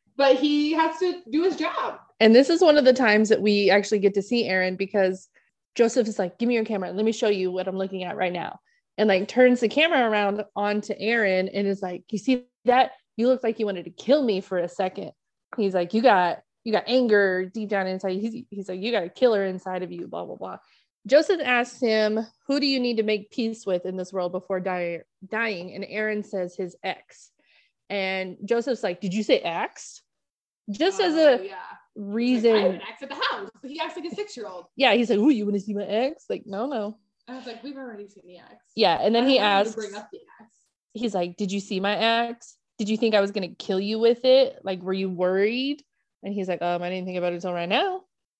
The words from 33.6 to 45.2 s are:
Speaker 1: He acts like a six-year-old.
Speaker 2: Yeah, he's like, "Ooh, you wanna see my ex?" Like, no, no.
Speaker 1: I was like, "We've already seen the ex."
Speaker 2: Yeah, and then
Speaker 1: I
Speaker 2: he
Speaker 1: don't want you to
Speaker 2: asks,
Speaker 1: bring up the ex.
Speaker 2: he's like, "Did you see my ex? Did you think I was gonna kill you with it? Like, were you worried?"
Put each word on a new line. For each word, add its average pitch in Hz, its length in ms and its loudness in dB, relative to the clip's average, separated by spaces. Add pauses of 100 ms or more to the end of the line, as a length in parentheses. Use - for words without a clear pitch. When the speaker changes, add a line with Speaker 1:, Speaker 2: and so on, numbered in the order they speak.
Speaker 1:
He 285 160 -14
acts 320 160 -6
like 320 160 -12
a - 40 -10
six-year-old. 202 500 -12 (100)
Speaker 2:
Yeah, 247 200 4
he's 233 160 2
like, 208 80 2
"Ooh, 233 100 4
you 214 160 2
wanna 202 140 -2
see 202 160 -10
my 202 100 -6
ex?" 247 440 -4
Like, - 180 -14
no, 196 180 -6
no. 220 320 -8 (300)
Speaker 1:
I 254 80 -16
was 254 100 -16
like, 226 180 -16
"We've 269 140 -14
already 220 300 -16
seen - 180 -20
the 180 140 -20
ex." - 160 -20 (200)
Speaker 2:
Yeah, 170 240 4
and 208 140 0
then 233 120 4
Speaker 1:
I 269 40 4
Speaker 2:
he 269 80 6
Speaker 1:
don't 202 80 4
want 202 140 4
you 202 60 4
to 226 40 -6
Speaker 2:
asks, 220 60 -12 (140)
Speaker 1:
bring 196 120 -14
up - 100 -20
the - 80 -20 (220)
ex. 220 100 -20 (420)
Speaker 2:
he's 220 200 -4
like, 175 240 -2
"Did 196 140 -4
you 202 80 -2
see 190 200 -6
my 196 160 0
ex? 233 600 -2 (220)
Did 208 100 -4
you 214 80 0
think 220 160 2
I 208 80 6
was 202 100 0
gonna 190 180 -6
kill - 300 -4
you 208 200 -4
with 233 260 4
it? 262 380 4
Like, 190 180 -6
were 185 120 -4
you 190 180 -4
worried?" 208 720 -2 (400)